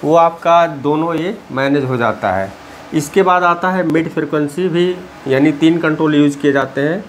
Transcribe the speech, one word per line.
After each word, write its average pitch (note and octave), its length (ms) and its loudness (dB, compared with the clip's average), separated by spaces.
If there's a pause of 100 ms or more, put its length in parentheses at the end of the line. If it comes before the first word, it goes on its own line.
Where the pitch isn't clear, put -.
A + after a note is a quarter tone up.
वो D3+ 120 2
आपका E3+ 520 4
दोनों D3+ 480 -2
ये E3+ 220 -4 (140)
manage C3+ 340 0
हो B2+ 120 -2
जाता A2 340 0
है। F#2+ 200 -4 (420)
इसके D#3+ 300 0
बाद F3+ 200 2
आता F3 260 0
है F#3 140 -2
mid E3 260 -2
frequency D#3 580 -4
भी, F3 280 0 (320)
यानी C3+ 240 2
तीन D#3+ 260 2
control D#3 380 0
use D3 220 2
किए D3 140 2
जाते C#3 300 -2
हैं। E3+ 280 -2